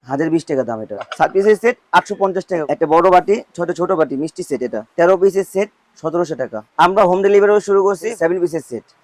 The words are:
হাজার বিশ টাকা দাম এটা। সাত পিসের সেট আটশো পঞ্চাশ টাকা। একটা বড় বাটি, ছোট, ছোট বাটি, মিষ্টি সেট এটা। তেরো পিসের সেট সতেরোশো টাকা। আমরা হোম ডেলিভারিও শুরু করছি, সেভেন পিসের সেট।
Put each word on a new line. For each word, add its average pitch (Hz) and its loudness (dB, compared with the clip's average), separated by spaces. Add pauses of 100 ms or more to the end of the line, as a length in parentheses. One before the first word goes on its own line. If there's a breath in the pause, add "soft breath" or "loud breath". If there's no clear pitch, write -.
হাজার 139 -4
বিশ 165 0
টাকা 135 -2
দাম 113 -6
এটা। 104 -14 (220)
সাত 160 0
পিসের 202 4
সেট 240 0 (200)
আটশো 180 0
পঞ্চাশ 190 -2
টাকা। 170 -2 (120)
একটা 160 -2
বড় 175 6
বাটি, 180 4 (200)
ছোট, 170 -6 (100)
ছোট 180 -2
বাটি, 139 0
মিষ্টি 160 -10
সেট 127 -6
এটা। 110 -6 (160)
তেরো 175 4
পিসের 190 0
সেট 202 -4 (320)
সতেরোশো 160 -4
টাকা। 110 -10 (260)
আমরা 190 2
হোম 185 2
ডেলিভারিও 202 4
শুরু 196 4
করছি, 202 -2 (120)
সেভেন 170 0
পিসের 160 -4
সেট। 113 -12 (200)